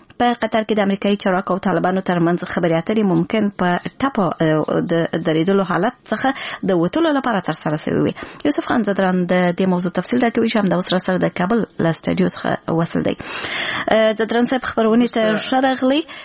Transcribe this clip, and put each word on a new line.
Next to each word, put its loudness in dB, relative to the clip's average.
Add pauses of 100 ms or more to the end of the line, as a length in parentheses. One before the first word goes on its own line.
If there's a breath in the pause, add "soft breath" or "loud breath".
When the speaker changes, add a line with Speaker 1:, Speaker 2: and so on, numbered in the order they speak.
(180 loud breath)
Speaker 1:
په 2
قطر 0
کې -2
د 4
امریکایي 2
چارواکو 0
او 0
طالبانو 2
ترمنځ 2
خبرې 0
اترې 0
ممکن 2 (100)
په 2 (240)
ټپه، 0
اه، 0 (100)
د 2 (220)
درېدلو 2
حالت -2 (120)
څخه 0 (400 loud breath)
د 2
وتلو 2
لپاره 0
ترسره -4
شوې 0
وي. 0 (320 loud breath)
یوسف 0
خان 0
زدران 2
د 2
دې 0
موضوع -2
تفصیل 0
راکوي 0
چې 0
همدا 2
اوس -2
راسره 0
د 0
کابل 0 (140)
له 2
سټوډیو 0
څخه -4
وصل -2
دی. -2
اه، -2
زدران 0
صاحب، -2
خپرونې 2
ته 0
Speaker 2:
وروسته -2
Speaker 1:
ښه 2
راغلئ. 0 (240 loud breath)